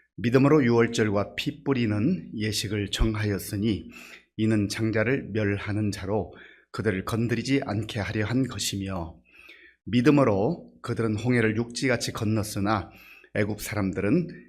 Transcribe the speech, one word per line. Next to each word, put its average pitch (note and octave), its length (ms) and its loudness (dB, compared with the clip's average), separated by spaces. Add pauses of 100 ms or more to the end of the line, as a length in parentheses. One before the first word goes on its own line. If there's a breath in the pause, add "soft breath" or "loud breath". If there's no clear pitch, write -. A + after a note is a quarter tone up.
(220 loud breath)
믿음으로 C3+ 440 6
유월절과 A#2 680 2
피 - 280 -6
뿌리는 B2 720 0
예식을 G#2 560 -2
정하였으니, G#2 1000 0 (460 loud breath)
이는 G#2+ 320 2
장자를 A2 640 -2
멸하는 G#2 600 0
자로 G2 420 -4 (380 loud breath)
그들을 F#2+ 340 -2
건드리지 A#2+ 580 0
않게 G#2+ 380 -4
하려 G#2 240 -2
한 B2 200 0
것이며, F#2+ 720 -6 (680 loud breath)
믿음으로 B2 960 4
그들은 A2+ 340 -2
홍해를 A2 400 2
육지같이 A#2+ 560 -2
건넜으나 G#2 800 -2 (440 loud breath)
애굽 G#2 260 -2
사람들은 G2+ 640 0 (220 loud breath)